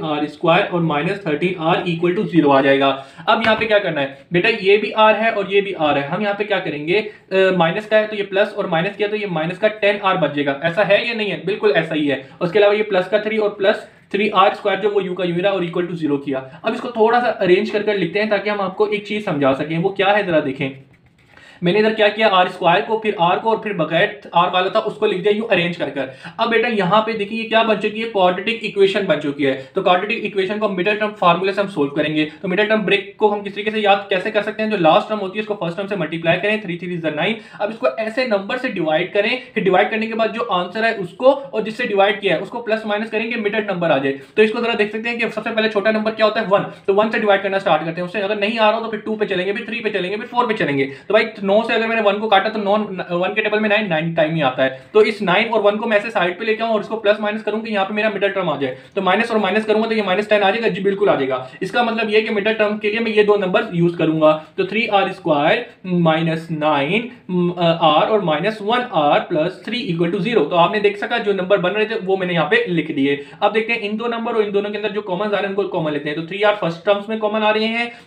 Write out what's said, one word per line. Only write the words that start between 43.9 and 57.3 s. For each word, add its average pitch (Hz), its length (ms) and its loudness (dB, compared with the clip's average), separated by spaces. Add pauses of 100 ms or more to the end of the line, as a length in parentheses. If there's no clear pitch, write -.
आ 139 80 4
जाए। 135 140 0 (240)
तो 214 60 6
इसको 220 180 2
जरा 226 140 0
देख 208 180 0
सकते 220 160 -6
हैं 233 100 -4
कि 226 120 -2
सबसे 214 200 -6
पहले 220 180 0
छोटा 214 240 2
नंबर 214 180 -2
क्या 220 160 2
होता 214 140 0
है, 202 60 -2
वन। 185 240 2 (160)
तो 196 80 2
वन 220 160 4
से 226 100 -2
डिवाइड 202 220 4
करना 196 160 -2
स्टार्ट 165 260 2
करते 165 160 -6
हैं, 180 80 -6
उससे 214 120 -6
अगर 202 200 -2
नहीं 220 180 -2
आ 214 120 4
रहा 226 80 2
हो 226 60 -6
तो 214 60 -6
फिर 214 100 -6
टू 220 160 -6
पे 208 100 -2
चलेंगे, 185 260 -2
फिर 208 140 -8
थ्री 214 140 -8
पे 208 100 -4
चलेंगे, 185 260 -2
फिर 233 100 -8
फ़ोर 240 200 0
पे 220 80 0
चलेंगे। 139 360 0 (180)
तो 196 60 2
भाई 220 140 4 (180)
नौ 202 160 4
से 233 120 -2
अगर 226 120 0
मैंने 226 160 0
वन 202 160 2
को 214 100 -4
काटा 202 200 4
तो 220 100 -4
नौ, 196 180 0 (360)
वन 180 220 0
के 214 80 0
टेबल 208 180 0
में 214 80 0
नाइन, 208 200 2
नाइन 165 260 -2
टाइम 160 200 2
ही 165 60 0
आता 135 220 0
है। 131 180 -2 (140)
तो 214 80 8
इस 226 200 -2
नाइन 196 260 2
और 226 120 0
वन 202 160 4
को 226 100 -4
मैं 220 100 4
ऐसे 208 140 -2
साइड 180 280 0
पे 226 60 -8
लेके 220 180 0
आऊँ 226 120 0
और 208 60 0
इसको 214 160 -6
प्लस 214 240 2
माइनस 214 220 -4